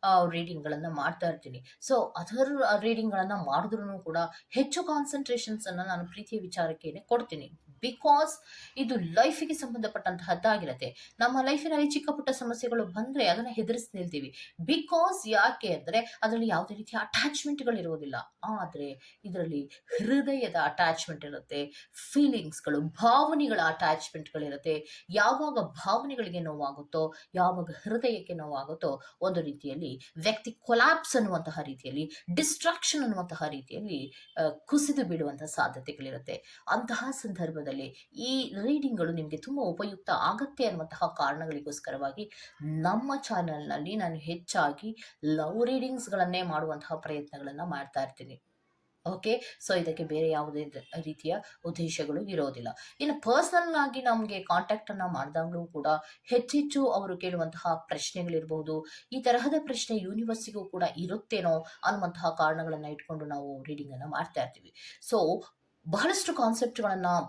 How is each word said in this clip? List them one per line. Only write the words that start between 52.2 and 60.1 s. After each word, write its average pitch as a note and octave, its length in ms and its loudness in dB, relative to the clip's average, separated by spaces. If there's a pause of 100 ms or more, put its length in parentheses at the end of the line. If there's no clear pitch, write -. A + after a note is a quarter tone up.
ಇರೋದಿಲ್ಲ. C#3 460 -2 (320)
ಇನ್ನು D4 220 0
ಪರ್ಸನಲ್ E4+ 540 4
ಆಗಿ C4+ 260 2
ನಮ್ಗೆ A3 420 2
ಕಾಂಟ್ಯಾಕ್ಟ್ G3 480 0
ಅನ್ನ G3 140 -4
ಮಾಡ್ದಾಗ್ಲೂ E3 600 -2
ಕೂಡ D3 200 -4 (360)
ಹೆಚ್ಚೆಚ್ಚು C4+ 640 2
ಅವರು F#3+ 300 0
ಕೇಳುವಂತಹ E3+ 720 -2
ಪ್ರಶ್ನೆಗಳಿರ್ಬಹುದು, D#3+ 960 -2 (260)
ಈ B3+ 100 -4
ತರಹದ B3 320 4 (120)
ಪ್ರಶ್ನೆ A#3 320 -2
ಯೂನಿವರ್ಸಿಗೂ G#3+ 680 -4